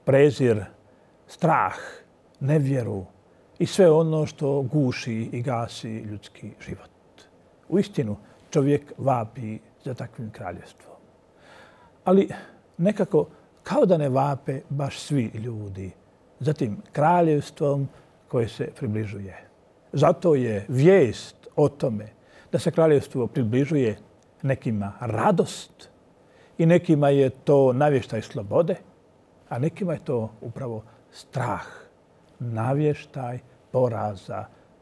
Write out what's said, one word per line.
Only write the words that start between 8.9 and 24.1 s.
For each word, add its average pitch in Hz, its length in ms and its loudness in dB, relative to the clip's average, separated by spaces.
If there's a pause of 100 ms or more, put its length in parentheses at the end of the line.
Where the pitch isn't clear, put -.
vapi 113 640 -4 (240)
za 131 100 -10
takvim 113 380 -12
kraljevstvom. - 640 -16 (1080)
Ali 190 260 4 (480)
nekako 160 500 0 (360)
kao 254 220 2
da 180 120 4
ne 147 120 0
vape 135 600 -2
baš 139 300 -6
svi 135 340 -2
ljudi 104 580 -10 (480)
za 143 140 -2
tim 107 280 -4 (100)
kraljevstvom 147 960 0 (400)
koje 117 200 -2
se - 280 -8
približuje. 104 760 -8 (440)
Zato 156 420 4
je 113 320 -2
vijest 135 880 4
o 147 140 4
tome 110 380 -4 (440)
da 165 80 0
se 156 120 -2
kraljevstvo 139 560 2
približuje 127 680 0 (440)